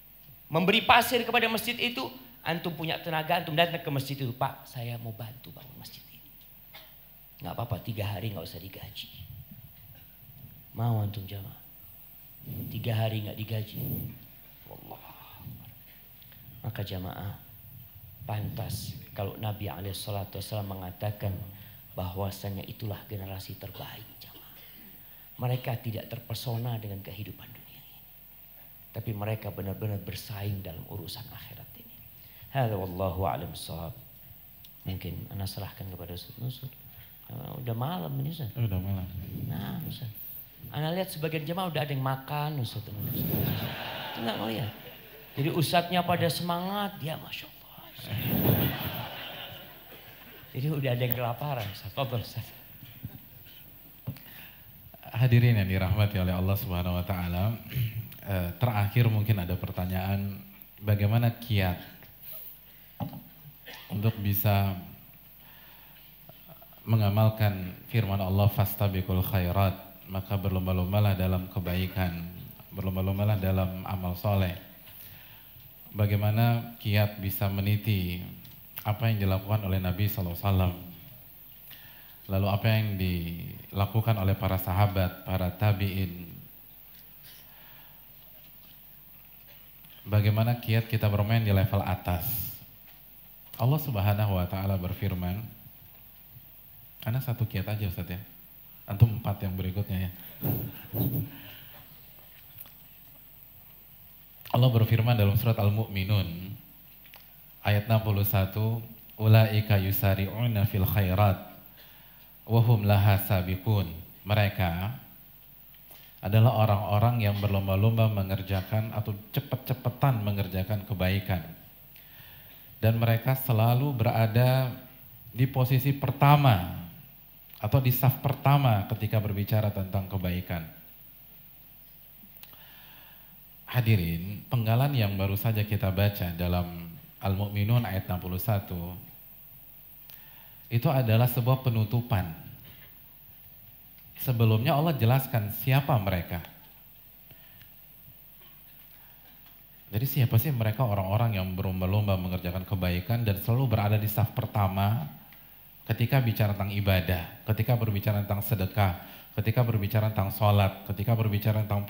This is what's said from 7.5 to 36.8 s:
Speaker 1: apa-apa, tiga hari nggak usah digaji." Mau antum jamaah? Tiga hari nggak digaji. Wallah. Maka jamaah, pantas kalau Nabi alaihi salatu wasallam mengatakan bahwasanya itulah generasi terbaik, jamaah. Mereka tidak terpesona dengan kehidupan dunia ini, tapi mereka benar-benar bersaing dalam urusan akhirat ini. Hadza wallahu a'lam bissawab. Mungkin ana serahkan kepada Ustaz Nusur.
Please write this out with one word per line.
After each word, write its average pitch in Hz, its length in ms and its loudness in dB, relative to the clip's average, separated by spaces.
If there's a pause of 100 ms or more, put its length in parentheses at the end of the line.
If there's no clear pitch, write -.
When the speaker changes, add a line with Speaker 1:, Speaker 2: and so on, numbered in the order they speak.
Speaker 1:
apa-apa, 101 240 -4
tiga 104 240 -6
hari 101 260 -4
nggak 85 140 -8
usah 85 160 -14
digaji." - 480 -14 (1700)
Mau 113 240 0
antum 101 240 -6
jamaah? 98 340 -12 (1080)
Tiga 113 260 -4
hari 107 320 -2
nggak - 80 -10
digaji. 107 460 -6 (880)
Wallah. - 320 -16 (1600)
Maka 110 160 -8
jamaah, 95 540 -8 (920)
pantas 107 680 -6 (180)
kalau 101 300 -6
Nabi 104 260 -6
alaihi 92 240 -8
salatu 98 480 -8
wasallam 98 400 -8
mengatakan 95 540 -6 (600)
bahwasanya 95 720 -6
itulah 104 400 -8
generasi 95 480 -10
terbaik, - 480 -14 (160)
jamaah. - 360 -20 (840)
Mereka 123 400 -2
tidak - 320 -6
terpesona 117 720 -6
dengan 101 240 -8
kehidupan 95 420 -14
dunia - 400 -20
ini, - 140 -20 (920)
tapi 107 240 -8
mereka 104 400 -4
benar-benar 98 480 -4
bersaing 101 560 -8
dalam 92 320 -10
urusan - 320 -10
akhirat - 560 -18
ini. - 180 -20 (540)
Hadza 117 240 0
wallahu 92 560 -2
a'lam - 160 -6
bissawab. 82 480 -10 (880)
Mungkin 90 480 -8
ana 98 160 -6
serahkan 98 400 -10
kepada 87 320 -12
Ustaz - 240 -16
Nusur. 127 300 -8 (580)